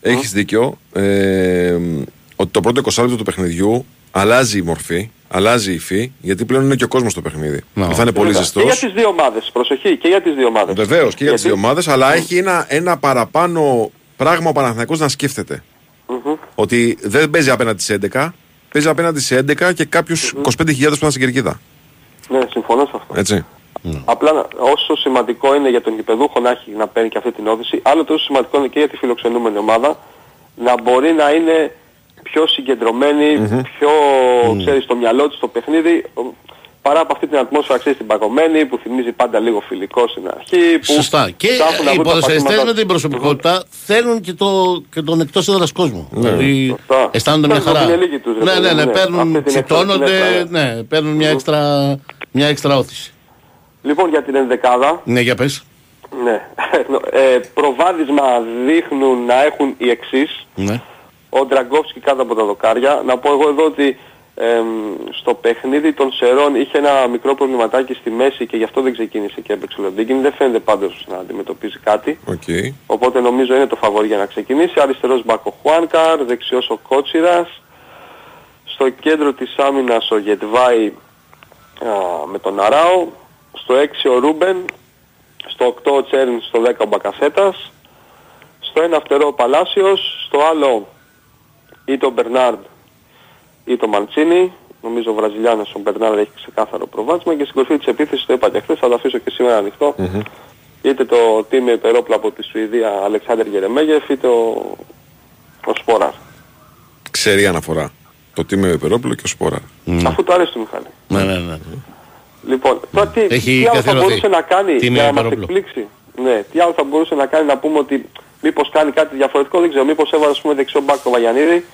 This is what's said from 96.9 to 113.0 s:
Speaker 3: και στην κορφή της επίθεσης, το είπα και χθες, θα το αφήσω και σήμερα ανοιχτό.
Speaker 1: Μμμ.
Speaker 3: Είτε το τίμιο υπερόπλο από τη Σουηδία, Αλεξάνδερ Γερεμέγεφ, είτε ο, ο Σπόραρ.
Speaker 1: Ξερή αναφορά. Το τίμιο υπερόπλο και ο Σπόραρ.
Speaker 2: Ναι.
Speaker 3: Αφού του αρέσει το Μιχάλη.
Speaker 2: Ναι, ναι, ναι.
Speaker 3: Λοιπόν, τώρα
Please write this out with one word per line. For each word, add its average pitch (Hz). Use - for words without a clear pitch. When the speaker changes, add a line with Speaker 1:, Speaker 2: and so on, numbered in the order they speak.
Speaker 3:
και 143
στην -
κορφή 147
της 139
επίθεσης, 139
το -
είπα 120
και 87
χθες, 160
θα 131
το 120
αφήσω 123
και -
σήμερα 123
ανοιχτό. 107
Speaker 1:
Μμμ. 95
Speaker 3:
Είτε 131
το 113
τίμιο 123
υπερόπλο 117
από 107
τη -
Σουηδία, 110
Αλεξάνδερ 107
Γερεμέγεφ, 123
είτε 131
ο, 117
ο 107
Σπόραρ. -
Speaker 1:
Ξερή 101
αναφορά. 80
Το 82
τίμιο 95
υπερόπλο 78
και -
ο -
Σπόραρ. -
Speaker 2:
Ναι. 85
Speaker 3:
Αφού 170
του 175
αρέσει 180
το 123
Μιχάλη. -
Speaker 2:
Ναι, 95
ναι, 95
ναι. 85
Speaker 3:
Λοιπόν, 131
τώρα 202